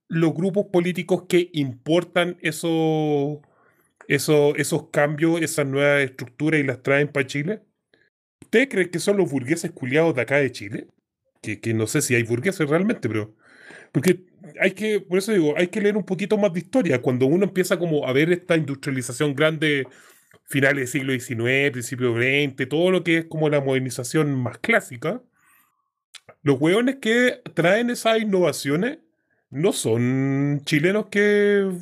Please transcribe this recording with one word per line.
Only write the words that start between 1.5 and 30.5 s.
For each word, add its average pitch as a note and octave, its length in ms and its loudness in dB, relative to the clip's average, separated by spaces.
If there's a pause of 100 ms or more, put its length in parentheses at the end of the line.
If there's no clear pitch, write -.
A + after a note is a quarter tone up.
importan E3+ 880 -2
eso, D#3 1000 -2 (640)
eso, D3 480 4
esos D3+ 360 -4
cambios, D#3 520 0
esas D#3 240 -2
nuevas C#3+ 380 2
estructuras D3 560 -2
y C#3 40 0
las B2+ 200 -4
traen C#3+ 240 2
pa' C#3 180 -2
Chile? D3 380 -6 (800)
¿Usted C4 260 2
cree F#3 220 -2
que E3 100 -6
son G3+ 160 0
los F3 120 2
burgueses C#3 440 -4
culiados D3 420 0
de B2+ 60 0
acá C3+ 160 0
de C#3+ 160 2
Chile? G#2+ 340 -10 (540)
Que, G#2 200 -8
que A2+ 140 -2
no A2 140 0
sé D3+ 140 0
si B2 120 0
hay A#2 80 2
burgueses C3+ 480 -2
realmente, F3+ 380 0
pero G#2+ 260 -6 (560)
porque F3+ 340 0 (360)
hay F#3+ 140 2
que, G#3 260 -2
por E3+ 180 -2
eso G3 140 -2
digo, D#3 240 2
hay F3+ 100 2
que G#3 140 -6
leer G3+ 160 2
un F#3+ 80 -2
poquito G3 340 -2
más G3+ 140 2
de F3 80 -4
historia. F3 420 0
Cuando B2+ 240 2
uno F3+ 200 2
empieza F3+ 340 -2
como D3+ 260 -2
a C3 60 -2
ver D3+ 180 2
esta F3 260 0
industrialización C3+ 800 -4
grande, D3 540 0 (560)
finales C#3 320 2
del C3+ 100 -2
siglo C3+ 240 -4
diecinueve, C3 600 0
principio B2 420 -2
veinte, C3+ 520 0
todo E3+ 260 2
lo F3+ 100 0
que E3 160 2
es D#3+ 60 -4
como D#3 240 -2
la D3 120 2
modernización C3+ 800 -2
más A#2 180 -6
clásica, G3 640 -4 (1200)
los C#3 180 2
hueones A#3 400 2
que B3 420 0 (120)
traen G3+ 360 2
esas A3+ 300 0
innovaciones F#3 800 0 (520)
no D#3 220 0
son C3+ 920 0